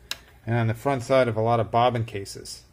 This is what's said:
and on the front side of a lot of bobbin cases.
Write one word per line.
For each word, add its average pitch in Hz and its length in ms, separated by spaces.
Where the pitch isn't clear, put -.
and 117 120
on 117 100
the 113 80
front 131 300
side 131 240
of 107 80
a 110 40
lot 117 200
of 113 100
bobbin 120 340
cases. - 680